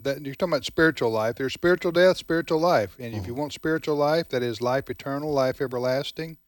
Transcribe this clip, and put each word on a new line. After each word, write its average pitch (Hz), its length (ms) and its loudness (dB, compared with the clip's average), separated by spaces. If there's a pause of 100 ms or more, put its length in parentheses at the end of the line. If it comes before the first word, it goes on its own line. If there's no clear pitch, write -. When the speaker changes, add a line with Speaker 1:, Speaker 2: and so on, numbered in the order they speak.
Speaker 1:
that 139 220 -4
you're 139 100 -10
talking 175 180 0
about 143 120 -2
spiritual 151 460 2
life, 110 240 0
there's 135 180 -4
spiritual 175 380 2
death, 175 260 6
spiritual 160 420 -2
life. 156 400 2
And 117 140 -10
if 101 140 -6
you 120 60 -8
Speaker 2:
Mm-hmm. 131 80 -6
Speaker 1:
want 147 120 -6
spiritual 156 420 -2
life, 151 340 0
that 127 120 -2
is 120 200 -4
life 127 280 -2
eternal, 143 420 -6
life 131 300 0
everlasting, 135 760 -4 (100)